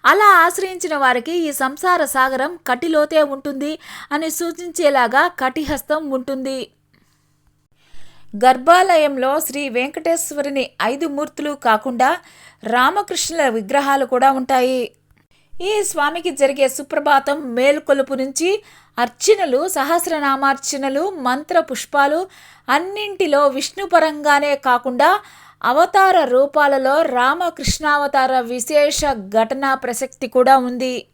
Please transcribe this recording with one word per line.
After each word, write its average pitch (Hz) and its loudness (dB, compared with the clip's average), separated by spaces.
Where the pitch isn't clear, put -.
అలా 403 6
ఆశ్రయించిన 349 -4
వారికి 254 0
ఈ 320 -2
సంసార 294 -2
సాగరం 262 -2
కటిలోతే 302 0
ఉంటుంది 285 -4
అని 320 -4
సూచించేలాగా 320 0
కటిహస్తం 285 -4
ఉంటుంది. 262 -6
గర్భాలయంలో 294 4
శ్రీ 285 -6
వెంకటేశ్వరుని 285 -4
ఐదు 277 -2
మూర్తులు 294 -6
కాకుండా 254 0
రామకృష్ణుల 311 0
విగ్రహాలు 277 0
కూడా 262 2
ఉంటాయి. 254 0
ఈ 415 0
స్వామికి 330 -2
జరిగే 269 0
సుప్రభాతం 285 -2
మేల్కొలుపు 277 0
నుంచి 311 -2
అర్చనలు, 311 0
సహస్రనామార్చనలు, 277 -2
మంత్ర 302 -2
పుష్పాలు 294 -2
అన్నింటిలో 359 0
విష్ణుపరంగానే 294 0
కాకుండా 269 2
అవతార 359 4
రూపాలలో 277 2
రామకృష్ణావతార 285 0
విశేష 294 0
ఘటనా 226 -2
ప్రసక్తి 254 -6
కూడా 254 4
ఉంది. 247 -4